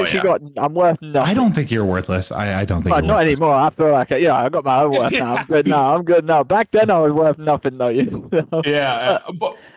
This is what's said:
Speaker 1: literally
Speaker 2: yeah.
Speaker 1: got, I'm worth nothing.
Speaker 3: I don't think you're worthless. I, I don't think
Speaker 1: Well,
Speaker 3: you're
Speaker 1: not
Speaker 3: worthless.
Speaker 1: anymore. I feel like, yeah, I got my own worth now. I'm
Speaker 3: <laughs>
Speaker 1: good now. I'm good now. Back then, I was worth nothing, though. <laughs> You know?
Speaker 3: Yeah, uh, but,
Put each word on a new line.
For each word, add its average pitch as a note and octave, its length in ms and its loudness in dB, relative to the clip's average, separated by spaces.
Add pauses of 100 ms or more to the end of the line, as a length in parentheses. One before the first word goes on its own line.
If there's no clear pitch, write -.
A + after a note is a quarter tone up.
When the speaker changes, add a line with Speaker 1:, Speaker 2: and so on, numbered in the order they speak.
Speaker 1:
literally E3 160 -2
Speaker 2:
yeah. F#3+ 60 -2
Speaker 1:
got, D3 420 -2
I'm D3 100 -2
worth E3+ 280 2
nothing. D3 280 0
Speaker 3:
I G3+ 40 0
don't B3 180 2
think D3 180 -2
you're A2 140 0
worthless. F#2 480 -2
I, G2 300 -4
I - 20 -2
don't F2 180 -2
think F2+ 100 0
Speaker 1:
Well, D#3 120 2
Speaker 3:
you're D#3+ 40 -2
Speaker 1:
not G#3 100 2
Speaker 3:
worthless. D#3 220 2
Speaker 1:
anymore. D#3 140 2
I C#3 160 2
feel D#3 220 2
like, B2+ 180 0
yeah, D3 240 2
I B2+ 140 0
got D3+ 160 -4
my C3+ 180 2
own D3+ 100 2
worth C3+ 200 0
now. B2 240 -2
I'm A#2 100 -4
Speaker 3:
<laughs> - 20 -20
Speaker 1:
good D3+ 200 2
now. C#3+ 260 2
I'm F3 80 -2
good E3 220 2
now. E3 200 2
Back G3 280 0
then, G#3+ 180 2
I F#3 80 2
was D3+ 140 2
worth D#3+ 260 2
nothing, C#3+ 400 -2
though. B2 100 0
<laughs> A#2 60 0
You C3+ 100 2 (280)
know? D#3+ 320 -2
Speaker 3:
Yeah, C#3 640 -2
uh, F3+ 60 -12
but, F#3 260 -8 (180)